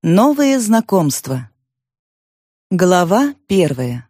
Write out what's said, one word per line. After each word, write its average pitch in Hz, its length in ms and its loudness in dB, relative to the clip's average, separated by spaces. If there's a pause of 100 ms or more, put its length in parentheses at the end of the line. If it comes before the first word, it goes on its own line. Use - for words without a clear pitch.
Новые 269 560 2
знакомства. 175 880 -2 (1200)
Глава 185 640 2 (140)
первая. 131 640 -2